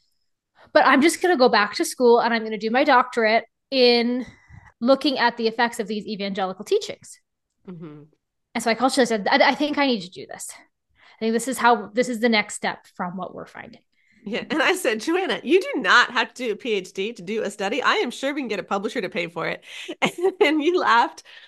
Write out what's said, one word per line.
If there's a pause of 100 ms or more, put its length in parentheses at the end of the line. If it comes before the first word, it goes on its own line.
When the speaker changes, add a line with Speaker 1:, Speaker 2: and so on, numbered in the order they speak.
(720)
Speaker 1:
but
I'm
just
gonna
go
back
to
school
and
I'm
gonna
do
my
doctorate (280)
in (540)
looking
at
the
effects
of
these
evangelical
teachings." (480)
Speaker 2:
Mm-hmm. (520)
Speaker 1:
And
so
I
called
Sheila
and
said,
"I,
I
think
I
need
to
do
this.
I
think
this
is
how,
this
is
the
next
step
from
what
we're
finding." (440)
Speaker 2:
Yeah.
And
I
said,
"Joanna,
you
do
not
have
to
do
a
P
H
D
to
do
a
study.
I
am
sure
we
can
get
a
publisher
to
pay
for
it." (240)
<laughs>
And (280)
then
you
laughed. (260)